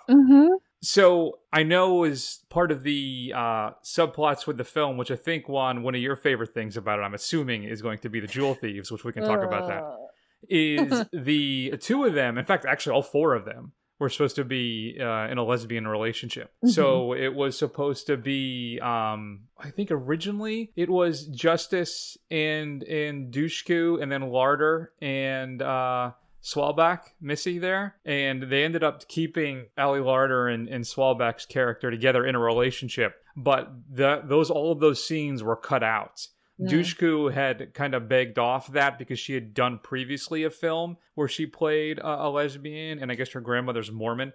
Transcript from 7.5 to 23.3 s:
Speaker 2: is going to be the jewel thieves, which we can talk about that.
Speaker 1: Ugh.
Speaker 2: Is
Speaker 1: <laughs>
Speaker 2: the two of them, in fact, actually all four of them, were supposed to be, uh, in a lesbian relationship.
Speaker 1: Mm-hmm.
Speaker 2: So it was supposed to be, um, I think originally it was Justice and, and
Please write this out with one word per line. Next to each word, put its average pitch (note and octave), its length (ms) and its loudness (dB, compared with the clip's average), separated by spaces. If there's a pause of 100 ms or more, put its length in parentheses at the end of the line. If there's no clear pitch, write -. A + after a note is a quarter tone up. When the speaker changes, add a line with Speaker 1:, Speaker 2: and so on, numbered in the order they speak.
Speaker 2:
is A2 180 -10
going A2 180 -4
to B2 80 -10
be A2 120 -6
the G#2 80 -10
jewel C3+ 260 -2
thieves, G2+ 380 -8
which A2 100 -10
we A#2 100 -6
can - 120 -6
talk G#3+ 180 2
about F#3 240 -2
that. E3+ 160 -6
Speaker 1:
Ugh. C#3+ 160 -12 (500)
Speaker 2:
Is E3+ 600 2
Speaker 1:
<laughs> - 40 -12
Speaker 2:
the C#3 680 0
two C#4 240 2
of A3 100 4
them, A#2+ 240 2
in C3+ 60 -4
fact, F#3+ 220 0
actually C3+ 280 0
all C#3 80 4
four D3 320 2
of G#2 120 -4
them, B2 260 -14 (260)
were C#3 120 0
supposed C#3 260 -2
to C#3+ 80 -4
be, A#2 560 -4
uh, A2+ 280 -2
in B2+ 100 -4
a A#2+ 60 0
lesbian A2+ 440 -2
relationship. A2 600 -4 (140)
Speaker 1:
Mm-hmm. A#3 60 6
Speaker 2:
So C3 460 4
it C3 200 -2
was C3+ 240 -2
supposed C#3+ 500 -2
to D3 100 2
be, B2+ 640 -4
um, G#2+ 640 -4 (140)
I C#3+ 120 -12
think G3+ 200 -6
originally G#3 880 -4
it F3 140 0
was E3+ 380 2
Justice E3 880 0 (120)
and, D3+ 540 -2
and D3 480 -6